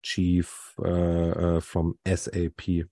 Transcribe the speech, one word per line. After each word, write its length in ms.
chief, 760
uh, 80
uh, 720
from 460
S 280
A 160
P 420